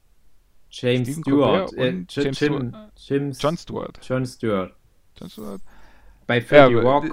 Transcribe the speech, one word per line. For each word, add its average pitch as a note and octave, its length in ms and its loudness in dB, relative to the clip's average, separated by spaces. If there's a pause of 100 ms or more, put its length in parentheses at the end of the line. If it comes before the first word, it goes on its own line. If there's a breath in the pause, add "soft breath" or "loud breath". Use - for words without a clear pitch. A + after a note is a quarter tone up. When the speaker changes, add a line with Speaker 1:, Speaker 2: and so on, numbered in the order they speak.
(720)
Speaker 1:
James B2+ 360 -2
Speaker 2:
Stephen D3+ 160 -8
Speaker 1:
Stewart, C#3 460 2
Speaker 2:
Colbert - 60 -16
Speaker 1:
äh, B2+ 160 0
Speaker 2:
und F3+ 260 -8
Speaker 1:
Jim-, C#3+ 80 0
Speaker 2:
James C3+ 160 -4
Speaker 1:
Jim-, D3 140 0 (180)
Speaker 2:
Stewart. - 240 -20
Speaker 1:
James C#3 460 -6
Speaker 2:
Jon D#3 140 -2
Stewart. - 520 -12
Speaker 1:
Jon B2+ 180 -4
Stewart. G2+ 460 -4 (480)
Speaker 2:
Jon F2+ 100 -18
Stewart. - 300 -14 (680 soft breath)
Speaker 1:
Bei A#2+ 120 0
Speaker 2:
Ja, A#2 60 -4
Speaker 1:
thirty C3+ 340 8
Speaker 2:
aber A2 40 2
Speaker 1:
Rock C#3 300 2